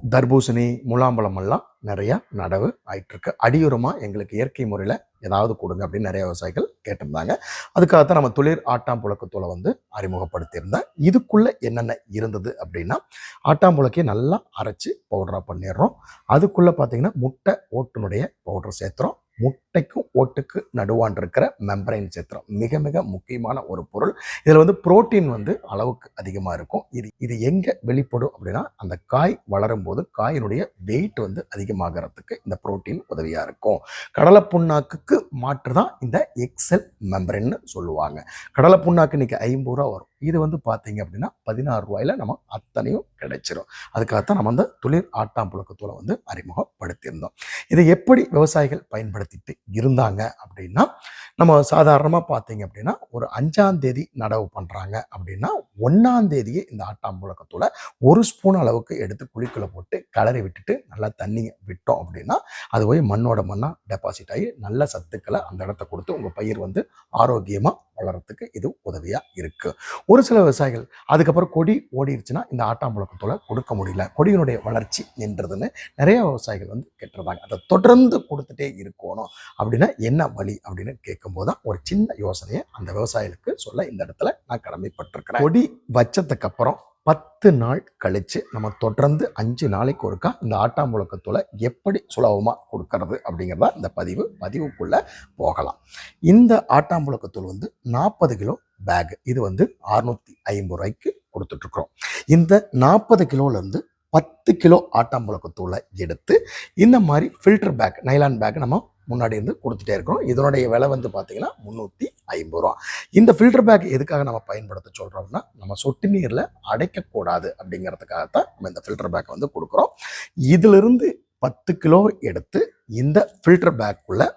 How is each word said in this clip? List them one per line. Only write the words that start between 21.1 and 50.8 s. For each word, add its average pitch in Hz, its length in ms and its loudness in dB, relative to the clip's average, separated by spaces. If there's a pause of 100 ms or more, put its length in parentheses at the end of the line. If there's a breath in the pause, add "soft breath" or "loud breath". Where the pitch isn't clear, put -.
இருக்கிற 92 280 0 (160)
மெம்பரைன் 101 480 -6
சேர்த்துறோம். - 380 -14
மிக, 113 320 -4
மிக 147 240 -2
முக்கியமான 120 640 -8
ஒரு 90 220 -10
பொருள். 113 260 -2 (320 loud breath)
இதுல 156 180 10
வந்து 185 200 6
புரோட்டீன் 202 480 4
வந்து 110 220 -4 (140)
அளவுக்கு 110 480 -6
அதிகமா 95 400 -8
இருக்கும். - 360 -8
இது, 117 180 -10 (100)
இது 117 220 -6
எங்க 165 420 0
வெளிப்படும் 123 520 -2
அப்படின்னா, 98 280 -8 (140)
அந்த 90 200 -10 (100)
காய் 165 380 2
வளரும் 104 420 -2
போது 95 160 -6 (160)
காயினுடைய 117 460 -4 (220)
வெயிட் 143 340 -4
வந்து 98 300 -8
அதிகமாகறதுக்கு 95 920 -8
இந்த 101 180 -8
புரோட்டீன் 98 460 -8
உதவியா 80 340 -6
இருக்கும். - 380 -2 (320 loud breath)
கடலை 175 300 8
புண்ணாக்குக்கு 165 760 0 (120)
மாற்று 131 440 -6
தான் 208 160 2 (100)
இந்த 120 180 -2 (160)
எக்ஸல் 131 520 -2 (240)
மெம்பரேன்னு 95 540 -4
சொல்லுவாங்க. 76 560 -6 (320 loud breath)
கடலை 175 260 8
புண்ணாக்கு 165 400 2
இன்னைக்கு 123 200 -2
ஐம்பது 127 380 -2
ரூபா 139 120 -2
வரும். 98 200 -10 (100)
இது 165 220 -2
வந்து 156 240 -2
பாத்தீங்க 110 360 -6
அப்படின்னா, 98 280 -8 (140)
பதினாறு 117 440 -4
ரூபாயில 113 300 -4
நம்ம 113 160 -8 (140)
அத்தனையும் - 580 -6 (120)
கிடைச்சிரும். - 520 -12 (260 loud breath)
அதுக்காகத்தான் 113 440 0
நம்ம 113 160 0
அந்த 147 100 2 (160)
துளிர் 160 320 0
ஆட்டாம்புழக்கத்தூளை 104 840 -8
வந்து 131 200 -6 (120)
அறிமுகப்படுத்தியிருந்தோம். - 1080 -12 (340 loud breath)
இதை 170 180 6
எப்படி 240 440 6
விவசாயிகள் 147 600 2
பயன்படுத்திட்டு 104 640 -10 (200)
இருந்தாங்க 110 500 0 (160)
அப்படின்னா, 98 460 -2 (520 loud breath)